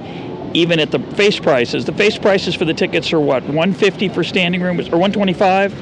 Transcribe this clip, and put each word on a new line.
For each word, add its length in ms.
even 280
at 100
the 80
face 400
prices. 460
The 80
face 260
prices 360
for 100
the 100
tickets 380
are 80
what, 240
one 280
fifty 360
for 140
standing 380
room, 200
or 60
one 140
twenty-five? 680